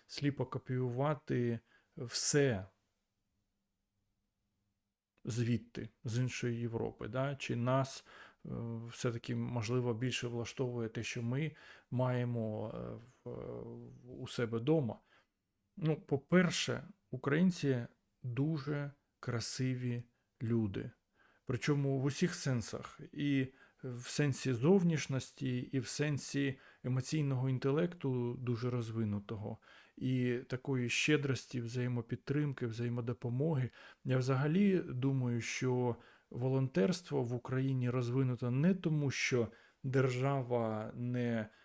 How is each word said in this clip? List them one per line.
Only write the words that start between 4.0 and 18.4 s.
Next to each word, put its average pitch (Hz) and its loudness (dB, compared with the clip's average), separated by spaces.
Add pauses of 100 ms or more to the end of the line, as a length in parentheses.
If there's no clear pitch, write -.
звідти, 117 -2 (140)
з 117 -2
іншої 123 -2
Європи, 113 -4
да? 135 -2
Чи - -4
нас, 131 0 (400)
е, - -10 (400)
все-таки, 117 -4
можливо, 120 0
більше 120 -2
влаштовує 120 -4
те, 113 -6
що 120 -6
ми 139 -2 (360)
маємо, 120 0
е, 117 -8 (460)
в, 123 -10
е, 120 -8 (440)
у 131 -10
себе 117 -2
дома. 131 0 (760)
Ну, 156 0
по-перше, 143 2 (240)
українці 139 2 (360)
дуже 143 -2 (280)